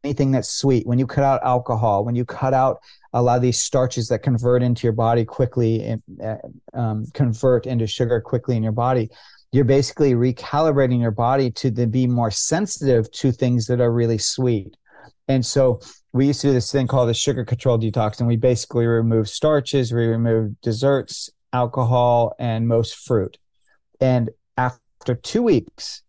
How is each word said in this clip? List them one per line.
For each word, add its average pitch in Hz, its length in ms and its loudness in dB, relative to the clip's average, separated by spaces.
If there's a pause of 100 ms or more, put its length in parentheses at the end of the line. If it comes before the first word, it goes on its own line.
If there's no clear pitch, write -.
anything 139 300 0
that's 127 160 0
sweet, 127 360 0
when 120 140 0
you 131 80 0
cut 139 160 0
out 139 220 2
alcohol, 113 600 0
when 120 120 -2
you 120 80 -2
cut 131 300 -2
out 131 260 0 (320)
a 123 100 0
lot 120 140 2
of 123 60 0
these 123 180 0
starches 127 480 -2
that 123 160 -2
convert 120 400 2
into 120 200 0
your 113 80 2
body 113 320 2
quickly 113 600 0
and, 110 180 -6 (200)
uh, 110 140 -6 (380)
um, 110 400 -4
convert 123 520 2
into 117 200 -2
sugar 117 340 -2
quickly 120 360 -4
in 110 80 -2
your 110 80 -2
body, 120 360 0 (440)
you're 135 120 4
basically 135 500 2
recalibrating 131 840 2
your 117 120 0
body 123 400 0
to - 180 -2
then 113 200 -2
be 127 180 0
more 120 240 0
sensitive 139 800 0
to - 180 0
things 120 360 0
that 123 140 -2
are 120 120 2
really 117 260 0
sweet. 113 580 -2 (520)
And 131 180 0
so 127 340 2 (320)
we 135 140 2
used 143 140 0
to 143 80 0
do 139 40 4
this 123 200 0
thing 135 160 0
called 127 200 2
the 113 60 0
sugar 123 300 -2
control 117 340 0
detox, 107 400 -2
and 120 80 -2
we 117 100 2
basically 120 500 0
remove 113 420 2
starches, 139 640 0
we 117 140 0
remove 113 560 0
desserts, 127 680 -2 (220)
alcohol, 120 840 2
and 117 280 -4
most 117 300 0
fruit. - 420 -2 (640)
And 127 300 2 (260)
after - 580 -4
two - 280 -4
weeks - 680 -2